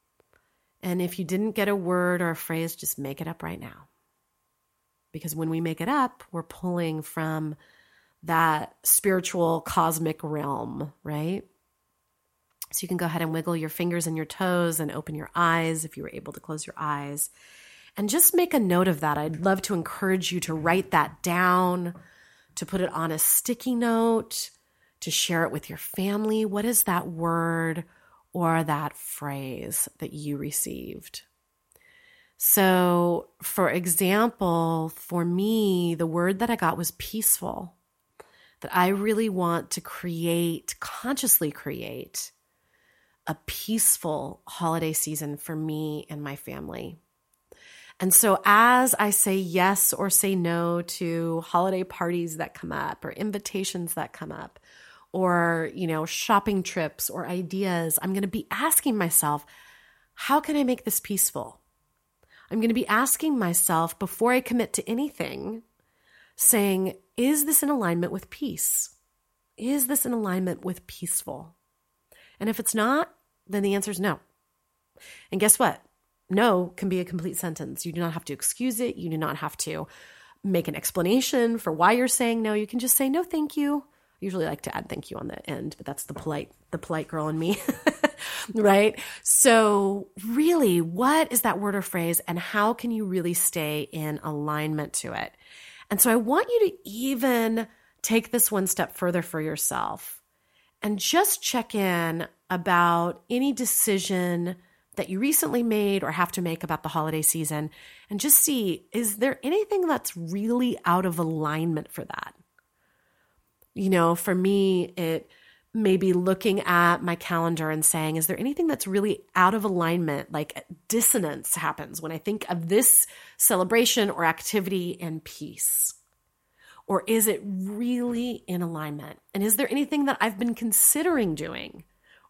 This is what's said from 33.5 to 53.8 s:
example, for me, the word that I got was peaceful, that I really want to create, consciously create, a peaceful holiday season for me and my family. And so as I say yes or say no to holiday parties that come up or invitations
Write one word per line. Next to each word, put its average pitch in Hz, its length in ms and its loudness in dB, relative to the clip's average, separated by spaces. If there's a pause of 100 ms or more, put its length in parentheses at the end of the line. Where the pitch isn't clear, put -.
example, 170 1300 0
for 175 300 -4
me, 185 720 2
the 165 100 -2
word 175 320 0
that 233 140 0
I 233 40 0
got 170 220 0
was 170 140 -4
peaceful, - 800 -4 (880)
that - 140 -6
I 180 140 4
really 208 400 2
want 175 420 0
to - 100 -6
create, 170 960 -2
consciously 247 680 0
create, 123 840 -10 (920)
a 160 100 -6 (120)
peaceful 165 1000 -2
holiday 165 460 -2
season 151 440 -4
for - 180 -10
me 156 560 -4
and 147 100 -10
my 143 140 -8
family. 151 640 -12 (1000)
And 185 140 0
so 196 320 6
as 240 540 8
I 208 100 4
say 196 280 2
yes 185 540 2
or 196 200 0
say 196 240 4
no 170 480 0
to 165 580 -4
holiday 185 420 2
parties 170 540 -4
that - 160 -8
come 165 180 -12
up 143 320 -6
or - 80 -8
invitations 196 840 -6